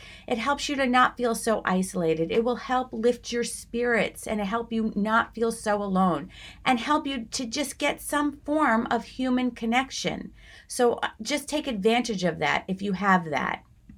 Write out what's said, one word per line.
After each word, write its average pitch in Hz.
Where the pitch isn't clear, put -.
It 233
helps 277
you 285
to 269
not 247
feel 240
so 226
isolated. 175
It 220
will 240
help 254
lift 240
your 240
spirits 233
and 214
help 233
you 220
not 220
feel 226
so 208
alone 185
and 247
help 294
you 269
to 262
just 277
get -
some 294
form 269
of 226
human 254
connection. 233
So, 240
uh, -
just 277
take 294
advantage 220
of 165
that 147
if 190
you 202
have 185
that. 127